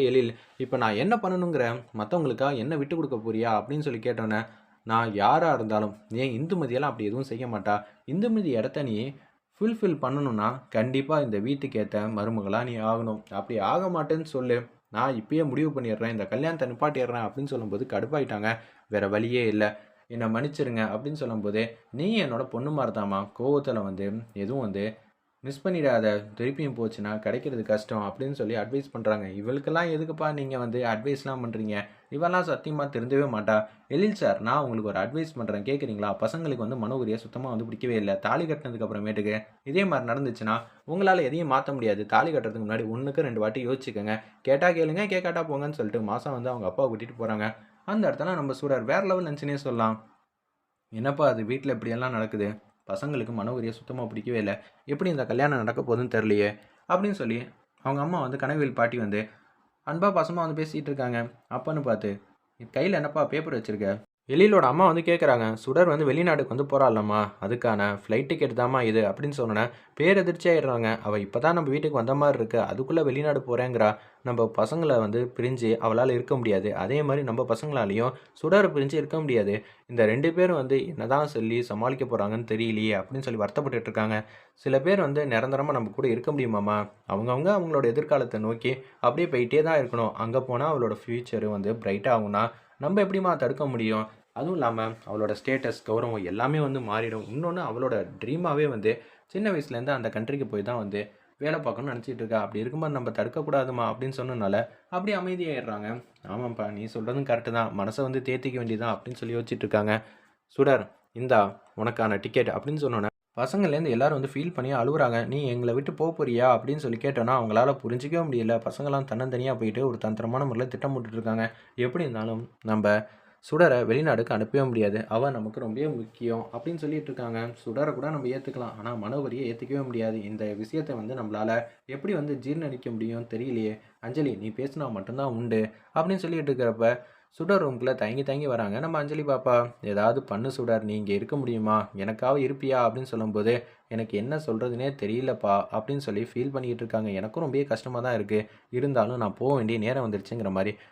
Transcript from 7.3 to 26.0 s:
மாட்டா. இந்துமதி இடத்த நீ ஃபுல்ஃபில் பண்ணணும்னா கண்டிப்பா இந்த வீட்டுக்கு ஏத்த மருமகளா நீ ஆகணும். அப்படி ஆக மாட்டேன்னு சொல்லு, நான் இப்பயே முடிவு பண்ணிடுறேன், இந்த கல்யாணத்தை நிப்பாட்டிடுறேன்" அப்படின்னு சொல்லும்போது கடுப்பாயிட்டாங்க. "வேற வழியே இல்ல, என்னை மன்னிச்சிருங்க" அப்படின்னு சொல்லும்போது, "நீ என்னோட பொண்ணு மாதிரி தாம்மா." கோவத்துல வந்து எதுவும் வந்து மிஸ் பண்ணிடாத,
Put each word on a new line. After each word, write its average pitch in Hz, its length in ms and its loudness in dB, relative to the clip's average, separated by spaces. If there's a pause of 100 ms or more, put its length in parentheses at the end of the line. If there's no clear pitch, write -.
மாட்டா. 104 280 0 (320)
இந்துமதி 202 460 2
இடத்த 120 300 0
நீ 113 140 -2 (640)
ஃபுல்ஃபில் 214 400 2
பண்ணணும்னா 127 480 0 (200)
கண்டிப்பா 135 520 2
இந்த 110 180 0
வீட்டுக்கு 135 420 -2
ஏத்த 104 200 -2 (100)
மருமகளா 107 540 -2
நீ 123 180 -6
ஆகணும். 110 380 -2 (100)
அப்படி 101 340 -6
ஆக 160 240 2
மாட்டேன்னு 160 400 -2
சொல்லு, 123 280 0 (340)
நான் 123 260 0
இப்பயே 151 280 0
முடிவு 147 260 0
பண்ணிடுறேன், 117 460 -2
இந்த 98 100 -4
கல்யாணத்தை 147 420 -2
நிப்பாட்டிடுறேன்" 123 580 -2
அப்படின்னு 139 280 -6
சொல்லும்போது 113 360 -4
கடுப்பாயிட்டாங்க. 110 600 -2 (380)
"வேற 101 200 2
வழியே 117 380 2
இல்ல, 107 180 2 (440)
என்னை 117 200 -4
மன்னிச்சிருங்க" 120 600 -2
அப்படின்னு 143 340 -6
சொல்லும்போது, 110 420 -2 (280)
"நீ 151 160 -2 (140)
என்னோட 127 260 -2
பொண்ணு 131 240 -4
மாதிரி 123 220 -2
தாம்மா." 101 280 -2 (140)
கோவத்துல 131 520 0
வந்து 98 200 -4 (260)
எதுவும் 113 320 -4
வந்து 98 180 -2 (600)
மிஸ் 139 180 -10
பண்ணிடாத, 139 440 2 (280)